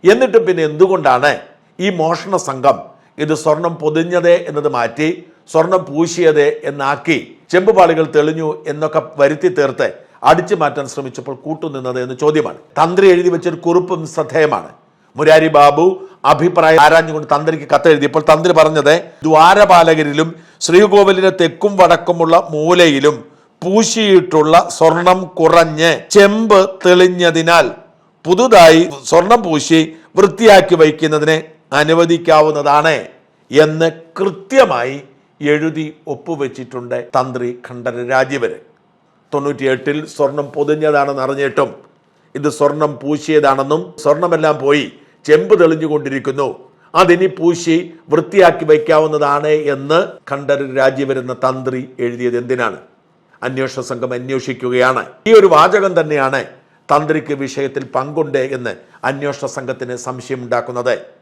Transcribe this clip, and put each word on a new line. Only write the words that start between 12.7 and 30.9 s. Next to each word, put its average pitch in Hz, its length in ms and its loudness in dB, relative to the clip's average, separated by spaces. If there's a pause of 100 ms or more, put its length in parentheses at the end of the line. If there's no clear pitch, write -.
തന്ത്രി 180 340 2
എഴുതി 175 200 2
വെച്ചൊരു 170 320 -6
കുറിപ്പും 170 480 -2
ശ്രദ്ധേയമാണ്. 123 560 -2 (480)
മുരാരി 156 400 4
ബാബു 143 280 6 (460)
അഭിപ്രായം 160 520 2
ആരാഞ്ഞുകൊണ്ട് 156 520 2
തന്ത്രിക്ക് 156 380 -4
കത്തെഴുതിയപ്പോൾ 147 580 2
തന്ത്രി 165 280 2
പറഞ്ഞത്, 151 340 2 (320)
"ദ്വാരപാലകരിലും 165 1040 4 (360)
ശ്രീകോവിലിന്റെ 190 680 4 (100)
തെക്കും 196 400 -2
വടക്കുമുള്ള 165 540 2 (180)
മൂലയിലും 151 640 2 (480)
പൂശിയിട്ടുള്ള 185 880 2 (240)
സ്വർണം 175 420 2 (200)
കുറഞ്ഞ് 160 520 2 (240)
ചെമ്പ് 208 440 4 (260)
തെളിഞ്ഞതിനാൽ 170 840 2 (580)
പുതുതായി 180 560 6 (280)
സ്വർണം 196 380 2
പൂശി 160 320 0 (380)
വൃത്തിയാക്കി 196 640 4
വയ്ക്കുന്നതിന് 156 560 0 (440)